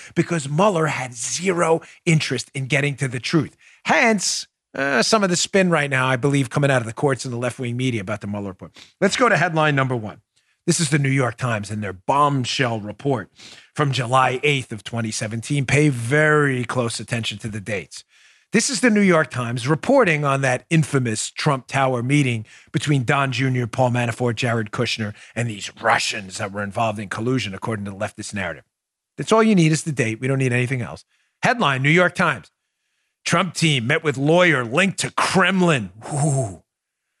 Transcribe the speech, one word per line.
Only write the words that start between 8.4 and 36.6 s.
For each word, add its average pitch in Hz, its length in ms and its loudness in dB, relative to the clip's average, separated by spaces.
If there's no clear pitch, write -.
report. - 260 -18
Let's 196 160 2
go 240 120 4
to 196 80 4
headline 156 380 2
number 131 220 0
one. 104 240 -10
This 165 120 2
is 151 120 -2
the 151 80 2
New 139 120 0
York 131 260 0
Times 110 340 -4
and 107 120 -6
their 95 120 -6
bombshell 135 840 0
report 104 540 -6
from 143 160 0
July 127 540 2
eighth 139 260 0
of 107 140 -12
twenty 113 260 -4
seventeen. 117 560 -4
Pay 147 220 4
very 139 760 2
close 117 360 -4
attention 107 380 -6
to 117 100 -10
the 104 120 -8
dates. 95 440 -10
This 226 180 0
is 226 100 -6
the 247 100 4
New 208 100 4
York 170 300 4
Times 123 360 -6
reporting 160 580 4
on 139 180 0
that 127 280 0
infamous 135 600 0
Trump 139 360 -2
Tower 131 360 0
meeting 127 440 0
between 143 320 0
Don 139 300 0
Junior, 123 340 0
Paul 127 240 0
Manafort, 120 460 -2
Jared 117 340 -2
Kushner, 110 440 -4
and 117 160 -4
these 98 300 -12
Russians 110 580 -2
that 104 140 -8
were 101 100 -6
involved 107 380 -4
in 98 80 -10
collusion, 113 460 -4
according 101 320 -6
to 101 40 -8
the 98 60 -12
leftist 104 380 -10
narrative. 85 300 -8
That's 151 160 -2
all 226 100 6
you 220 140 4
need 160 160 6
is 156 100 -2
the 160 100 -4
date. 113 280 -2
We 127 80 -4
don't 135 100 0
need 131 140 0
anything 123 300 -2
else. 78 220 -12
Headline, 165 400 2
New 143 80 2
York 175 240 4
Times. 147 380 -2
Trump 175 300 0
team 139 320 0
met 160 180 0
with 143 120 0
lawyer 151 480 4
linked 170 360 0
to 131 100 -6
Kremlin. 175 800 2
Ooh. 135 500 -2